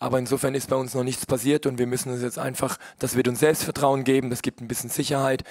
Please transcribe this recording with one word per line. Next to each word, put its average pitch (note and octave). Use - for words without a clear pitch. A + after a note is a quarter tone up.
aber B2+
insofern C3
ist B2+
bei C3
uns C3
noch B2+
nichts B2+
passiert C#3
und B2+
wir B2
müssen B2+
uns B2
jetzt B2
einfach, C3
das B2+
wird B2
uns B2
Selbstvertrauen C#3
geben, C3
das A#2+
gibt -
ein A#2+
bisschen A#2+
Sicherheit C3+